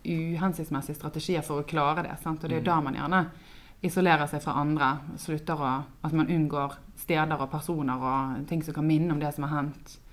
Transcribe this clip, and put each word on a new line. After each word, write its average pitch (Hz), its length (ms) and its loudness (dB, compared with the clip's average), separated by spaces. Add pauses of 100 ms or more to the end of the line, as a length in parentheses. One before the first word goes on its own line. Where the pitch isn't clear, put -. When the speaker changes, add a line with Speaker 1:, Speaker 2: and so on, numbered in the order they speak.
Speaker 1:
uhensiktsmessige 165 920 -2
strategier 156 460 -4
for 147 200 -2
å 147 40 -6
klare 156 360 2
det, - 200 -8
sant? 160 220 -4
Og 160 60 -4
det 165 80 0
er - 20 0
jo 180 100 2
Speaker 2:
Mm. 170 40 6
Speaker 1:
da 160 60 4
man 135 140 -2
gjerne 165 320 2 (560)
isolerer 170 460 4
seg 147 140 -4
fra 156 180 -2
andre, 147 380 2 (180)
slutter 156 400 -4
å, 135 280 -2 (200)
at 151 80 0
man 156 140 4
unngår 147 500 0 (200)
steder 156 440 0
og 135 100 -2
personer 151 480 -2
og 131 480 0
ting 165 160 0
som 156 120 -6
kan 151 120 2
minne 160 260 4
om 147 60 0
det 147 160 -2
som 147 100 -4
har 147 180 -2
hendt. - 360 -8 (140)